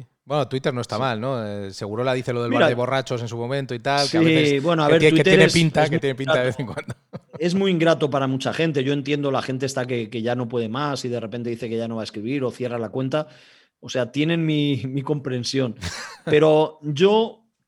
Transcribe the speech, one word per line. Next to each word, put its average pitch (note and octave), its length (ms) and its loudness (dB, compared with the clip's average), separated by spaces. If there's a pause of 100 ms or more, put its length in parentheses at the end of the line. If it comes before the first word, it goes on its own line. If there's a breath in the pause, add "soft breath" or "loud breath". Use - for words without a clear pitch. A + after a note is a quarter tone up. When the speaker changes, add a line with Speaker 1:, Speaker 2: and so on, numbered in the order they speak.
(240)
Speaker 1:
Bueno, C#3+ 220 -2
Twitter C3+ 260 -4
no B2 80 -4
está A2+ 140 -6
Speaker 2:
Sí. G#2+ 60 -2
Speaker 1:
mal, A#2+ 200 -2
¿no? B2 240 -4
Eh, G2+ 280 -8
Segurola A2+ 400 -4
dice B2+ 220 -2
lo A#2+ 80 -2
del A#2 80 -2
Speaker 2:
Mira, - 120 2
Speaker 1:
bar D#3+ 60 6
de B2 60 2
borrachos B2 480 -2
en A#2 60 -8
su A2+ 100 -8
momento B2+ 360 -6
y A#2+ 40 -8
tal, C#3 240 0
que C#3+ 60 0
Speaker 2:
sí, D#3+ 100 -2
Speaker 1:
a - 20 4
veces D3+ 420 4
Speaker 2:
bueno, D#3+ 220 2
a D3 40 4
Speaker 1:
que D3+ 40 6
Speaker 2:
ver, E3 80 6
Speaker 1:
tiene, D#3 160 6
que D#3+ 60 6
Speaker 2:
Twitter F#3+ 100 6
Speaker 1:
tiene F#3 140 8
Speaker 2:
es, D#3 80 2
Speaker 1:
pinta, D#3 300 4
Speaker 2:
es D#3 40 0
Speaker 1:
que C3+ 80 -2
Speaker 2:
muy - 40 -2
Speaker 1:
tiene C3+ 160 -2
pinta C3+ 220 0
de B2 60 2
vez B2+ 140 -2
en C3 80 -6
Speaker 2:
ingrato. - 280 -10 (160)
Speaker 1:
cuando. - 280 -18
Speaker 2:
Es E3+ 160 0
muy G3 160 2
ingrato D#3+ 400 2
para C3+ 160 0
mucha C3 260 -2
gente. D3 320 0
Yo C#3+ 80 0
entiendo C#3+ 380 -2
la B2+ 100 0
gente C3 240 -4
esta C3 220 -4
que, A#2 240 -4
que A#2 100 -6
ya A#2+ 140 -2
no B2 140 -4
puede A#2 200 -4
más C3+ 380 -4
y - 20 -4
de A#2+ 100 -4
repente A2+ 300 -8
dice A2+ 220 -6
que A2+ 80 -4
ya A#2 100 -4
no A#2 80 -8
va A2 60 -6
a - 20 -6
escribir B2 400 -6
o A#2+ 60 -2
cierra A#2+ 280 -6
la A2 120 -6
cuenta. C3+ 360 -4 (540 soft breath)
O - 80 -18
sea, B2 240 -4
tienen E3 320 0
mi, D3 420 0
mi C3+ 140 -4
comprensión. C3 800 -2
Speaker 1:
<laughs> - 460 -12
Speaker 2:
Pero D#3 560 4
yo F#3+ 640 2 (220)